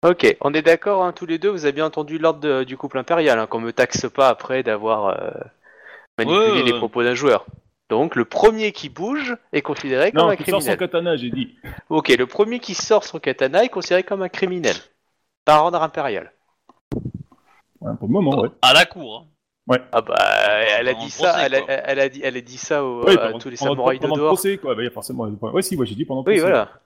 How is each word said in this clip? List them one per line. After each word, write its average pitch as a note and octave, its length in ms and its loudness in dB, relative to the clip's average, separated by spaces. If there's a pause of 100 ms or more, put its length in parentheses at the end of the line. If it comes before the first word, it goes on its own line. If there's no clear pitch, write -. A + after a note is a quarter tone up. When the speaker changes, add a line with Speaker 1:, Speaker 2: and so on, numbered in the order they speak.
Speaker 1:
Ok, F3 360 4
on C#3+ 100 0
est D#3 100 0
d'accord, F3 400 4
hein, F3+ 100 0
tous F3+ 120 -12
les E3 140 -4
deux, F3 100 0
vous F3+ 160 -4
avez C#3+ 80 2
bien D3+ 140 -2
entendu D#3 320 -6
l'ordre D#3 220 0
de, C3+ 240 0
du B2+ 120 -12
couple C3+ 220 -8
impérial, C#3+ 400 2
hein, A2 80 -2
qu'on A2+ 140 -6
me A2+ 120 -6
taxe - 420 0
pas C3+ 140 4
après C3 340 -2
d'avoir, A2 440 0
euh, - 240 -2 (880)
manipulé C#3+ 280 2
Speaker 2:
Ouais, A3 60 2
ouais, F3 120 2
Speaker 1:
les A#2+ 80 2
Speaker 2:
ouais. A#2+ 60 0
Speaker 1:
propos A#2 240 -2
d'un A#2+ 120 2
joueur. B2 320 2 (420)
Donc, C3+ 260 0
le A#2 120 0
premier A3 460 2
qui D3 180 -12
bouge B3 460 -6 (180)
est D3 80 0
considéré C#3+ 500 0
comme E3 140 4
Speaker 3:
Non, - 20 4
Speaker 1:
un D3+ 80 2
Speaker 3:
qui D3 80 -10
sort F#3+ 160 0
son C#3+ 60 -4
Speaker 1:
criminel. A2+ 120 0
Speaker 3:
katana, E3+ 380 -2
j'ai B2 140 -6
dit. A#2+ 240 -8 (340)
Speaker 1:
Ok, D#3 200 -2
le B2 180 4
premier A3 340 -2
qui G3+ 140 -12
sort - 300 2
son - 140 -14
katana C#3 460 0
est B3 60 -4
considéré F3+ 320 0
comme G3 180 -6
un F3+ 80 -4
criminel. F3 480 -2 (720)
Par D3+ 180 6
ordre F3 180 0
impérial. C#3 480 -4 (1500)
Speaker 3:
Ouais, A2 180 -8
pour G#2 100 -8
le A#2 40 2
moment, D#3 280 2
ouais. A2+ 80 0 (120)
Speaker 2:
À B2+ 140 6
la E3+ 100 8
cour, C#3 400 -12
hein. - 40 -20 (400)
Speaker 3:
Ouais. B2+ 120 4 (120)
Speaker 1:
Ah A#2 80 2
bah, A2 160 -6 (600)
elle A#2+ 100 0
a B2+ 40 0
Speaker 2:
Pendant A2+ 120 -6
Speaker 1:
dit A2+ 60 -12
Speaker 2:
le D3+ 140 -6
Speaker 1:
ça, F3+ 80 4
Speaker 2:
procès, D3 140 0
Speaker 1:
elle C3 80 -2
a, C3+ 60 2
Speaker 2:
quoi. C3+ 140 -4
Speaker 1:
elle C3+ 260 -4
a C#3 80 2
dit, C3+ 160 -12
elle B2+ 120 -4
a B2+ 40 -8
dit B2 160 -20
ça C#3+ 280 -4
au, A#2+ 200 -6
Speaker 3:
Ouais, G3 140 6
Speaker 1:
à A2 80 0
Speaker 3:
pendant, A2 120 -6
Speaker 1:
tous B2+ 120 -12
les A#2+ 60 -14
Speaker 3:
pendant, C#3 160 -2
Speaker 1:
samouraïs C3 280 0
de - 20 -8
Speaker 3:
pendant D3 140 0
le D3 60 -2
Speaker 1:
dehors. D3+ 120 4
Speaker 3:
procès, G3 220 -2
quoi. C#3 180 -4
Bah, G#2+ 80 -6
il B2 40 -4
y - 20 -4
a - 20 -6
forcément, A#2+ 360 -10
ouais, A2 360 -4
si, F#3 140 -6
ouais, B2+ 100 0
j'ai G#2 80 -10
dit C3 120 -6
pendant C3 160 -6
le B2 80 -2
Speaker 1:
Oui, G#3+ 80 4
Speaker 3:
procès. E3+ 120 2
Speaker 1:
voilà. A#2 200 2 (160)